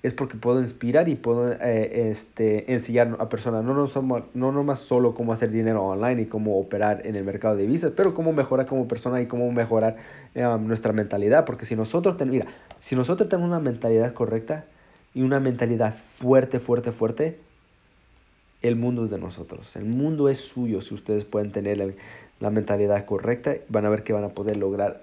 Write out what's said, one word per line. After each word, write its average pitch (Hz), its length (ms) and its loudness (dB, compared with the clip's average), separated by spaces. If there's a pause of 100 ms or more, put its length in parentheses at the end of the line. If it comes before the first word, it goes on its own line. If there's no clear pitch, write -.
es 127 120 -2
porque 131 240 -6
puedo 123 240 2
inspirar 131 480 2
y 139 60 0
puedo, 120 360 0
eh, 113 580 0
este, 107 640 -2
enseñar 117 480 2
a 110 80 -2
personas, 113 380 -2
no, 131 80 0
no 143 140 2
somos, 131 360 -2 (100)
no 131 200 0
nomás 143 260 0
solo 123 340 2
cómo 117 200 -2
hacer 113 180 0
dinero 110 320 2
online 110 380 0
y 107 40 0
cómo 107 320 0
operar 101 480 0
en 104 120 -4
el 98 80 -4
mercado 101 320 0
de 98 60 2
divisas, 151 340 0
pero 185 160 4
cómo 160 180 0
mejorar 131 340 2
como 131 220 -2
persona 123 340 -2
y 120 40 -2
cómo 120 260 -2
mejorar, 113 460 2 (380)
eh, 120 260 0
nuestra 110 320 -2
mentalidad, 107 500 4
porque - 220 -6
si 113 100 -4
nosotros 170 400 0
ten-, 143 140 -2
mira, 127 180 0 (320)
si - 160 -6
nosotros 170 320 2
tenemos 175 220 0
una 170 100 0
mentalidad 117 540 0
correcta 113 500 -4 (500)
y 127 80 -2
una 135 200 2
mentalidad 117 540 0
fuerte, 131 640 2
fuerte, 120 340 0
fuerte, 113 460 -2 (1200)
el 120 160 2
mundo 120 260 0
es 107 80 -2
de 98 60 -4
nosotros, - 580 -12
el 101 80 -10
mundo 139 460 2
es 135 80 0
suyo. 113 440 -4
Si - 120 -12
ustedes 104 320 -4
pueden 104 260 -4
tener 101 300 -2
el, 98 140 -4 (440)
la 104 100 -2
mentalidad 101 560 2
correcta, 120 500 -2 (120)
van 107 180 0
a 104 40 4
ver 107 140 0
que 110 100 -2
van 104 100 0
a 101 60 -4
poder 101 260 -4
lograr 98 480 -2